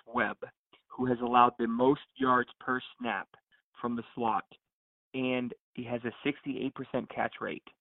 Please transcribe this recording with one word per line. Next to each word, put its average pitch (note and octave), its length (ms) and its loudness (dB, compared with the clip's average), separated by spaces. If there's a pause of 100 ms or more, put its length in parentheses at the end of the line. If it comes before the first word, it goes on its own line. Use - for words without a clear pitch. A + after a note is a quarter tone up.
Webb, G#2+ 340 -2 (500)
who - 180 -4
has B2 160 2
allowed A#2+ 360 6
the A#2 100 2
most B2+ 320 4 (160)
yards B2+ 420 2
per B2+ 220 -2 (180)
snap G#2+ 300 -4 (520)
from A#2+ 140 -2
the A#2 80 -4 (120)
slot, A2 300 0 (720)
and B2+ 400 -2 (200)
he B2 100 -8
has A#2+ 200 -4
a A#2 60 -2 (140)
sixty-eight C#3 500 -4
percent B2+ 400 -6
catch A#2 260 -4
rate. G2 220 -8 (180)